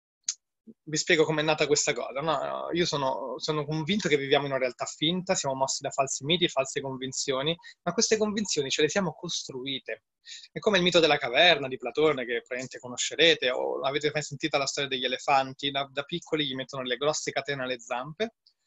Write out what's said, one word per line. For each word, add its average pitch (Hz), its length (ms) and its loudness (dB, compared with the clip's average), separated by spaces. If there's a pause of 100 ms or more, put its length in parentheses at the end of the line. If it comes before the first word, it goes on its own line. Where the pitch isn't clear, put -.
(840)
vi 156 120 -6
spiego 156 280 4
com'è 151 180 0
nata 156 240 2
questa 147 260 2
cosa, 127 280 -6
no? 139 520 -2
Io 170 140 2
sono, 131 520 -4
sono 156 260 -2
convinto 156 440 -2
che 147 80 4
viviamo 139 280 4
in 139 80 -4
una 131 80 0
realtà 127 240 -2
finta, 180 500 -2
siamo 135 220 -2
mossi 131 260 -2
da 139 80 -4
falsi - 340 -2
miti, 170 220 2
false 135 340 -2
convinzioni, 135 760 -4 (260)
ma 175 100 -4
queste 220 240 2
convinzioni 202 540 0
ce - 120 2
le 151 60 6
siamo 180 240 0
costruite. 135 920 -8 (480)
È 170 80 -8
come 208 160 4
il 180 80 4
mito 180 160 6
della 151 160 6
caverna 139 500 6
di 127 100 -6
Platone, 131 480 2
che 117 180 -4
probabilmente 127 360 -8
conoscerete, 127 720 2
o 131 300 -2
avete 143 320 -2
mai 151 100 -2
sentita 143 360 -2
la 135 80 0
storia 139 220 -4
degli 131 160 -4
elefanti? 135 680 0
Da, 139 180 -4
da 135 140 -4
piccoli 160 420 -4
gli 131 80 -6
mettono 131 280 -8
le 123 140 -2
grosse 143 360 -2
catene 139 320 -4
alle 127 160 -4
zampe, 143 540 -6 (320)